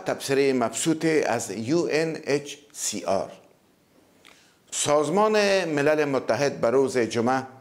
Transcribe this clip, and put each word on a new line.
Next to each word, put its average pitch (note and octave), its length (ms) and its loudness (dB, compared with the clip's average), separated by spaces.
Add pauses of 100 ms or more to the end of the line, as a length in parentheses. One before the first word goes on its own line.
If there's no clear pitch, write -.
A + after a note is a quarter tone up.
تبصره C#3 460 0
مبسوط D#3 540 0 (200)
از A2 240 -2
یو A#2+ 400 -2
ان D#3 340 -2
اچ D3 300 -2 (180)
سی - 320 -8
آر. F#2 260 -2 (1400)
سازمان F#3+ 920 2
ملل D3+ 400 2
متحد C3+ 560 0
به A#2 100 2
روز B2+ 280 2
جمعه A#2+ 440 0 (180)